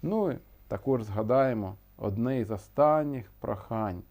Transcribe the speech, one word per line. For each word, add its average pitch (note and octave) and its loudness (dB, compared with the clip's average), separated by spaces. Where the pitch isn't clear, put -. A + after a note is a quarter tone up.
Ну G3 0
і B2+ -4
також A#2+ 0
згадаємо A2 0
одне A2+ -2
із G#2 -4
останніх C#3+ 2
прохань G#2+ -4